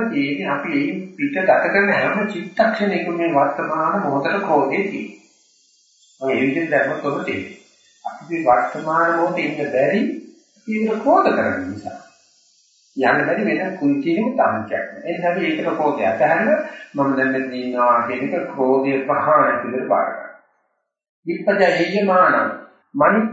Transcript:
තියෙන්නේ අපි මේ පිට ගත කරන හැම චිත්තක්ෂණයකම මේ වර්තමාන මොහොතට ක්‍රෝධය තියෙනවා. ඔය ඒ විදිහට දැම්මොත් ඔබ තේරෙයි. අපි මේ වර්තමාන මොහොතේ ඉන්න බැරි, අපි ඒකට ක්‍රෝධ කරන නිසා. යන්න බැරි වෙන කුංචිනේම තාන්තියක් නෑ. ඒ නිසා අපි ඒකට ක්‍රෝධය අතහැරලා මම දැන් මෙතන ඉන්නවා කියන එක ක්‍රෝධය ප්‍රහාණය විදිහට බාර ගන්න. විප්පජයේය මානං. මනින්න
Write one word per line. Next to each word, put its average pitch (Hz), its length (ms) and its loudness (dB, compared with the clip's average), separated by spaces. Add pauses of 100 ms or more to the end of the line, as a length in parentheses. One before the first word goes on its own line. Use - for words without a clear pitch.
තියෙන්නේ 143 420 -2
අපි 147 220 -4
මේ 151 320 -2 (120)
පිට 143 240 -2
ගත - 280 4
කරන 202 260 2
හැම 208 340 0
චිත්තක්ෂණයකම 190 880 0
මේ 170 200 0
වර්තමාන 156 680 0
මොහොතට 151 400 0
ක්‍රෝධය 147 420 2
තියෙනවා. - 400 -8 (960)
ඔය 135 160 -4
ඒ 117 80 0
විදිහට 151 300 0
දැම්මොත් - 340 0
ඔබ 143 140 -2
තේරෙයි. - 380 -8 (480)
අපි - 220 -12
මේ 165 180 -4
වර්තමාන 156 680 2
මොහොතේ 165 360 0
ඉන්න 147 240 -4
බැරි, 165 300 2 (480)
අපි - 240 -10
ඒකට 220 280 0
ක්‍රෝධ 349 300 4
කරන - 320 0
නිසා. - 360 -10 (960)
යන්න 135 280 2
බැරි 175 200 -2
වෙන 180 320 -2
කුංචිනේම 147 560 0
තාන්තියක් 107 520 -2
නෑ. - 180 -14
ඒ 165 100 -4
නිසා 175 200 -2
අපි 185 100 -2
ඒකට 160 280 -2
ක්‍රෝධය 151 340 -2
අතහැරලා - 560 2 (300)
මම 139 220 0
දැන් 131 200 0
මෙතන 131 220 -4
ඉන්නවා 123 480 2
කියන 131 240 -4
එක 175 220 -4
ක්‍රෝධය 135 440 2 (100)
ප්‍රහාණය 139 560 2
විදිහට 123 300 -6
බාර - 180 2
ගන්න. - 260 -10 (960)
විප්පජයේය 185 800 2
මානං. 185 460 4 (440)
මනින්න 196 380 4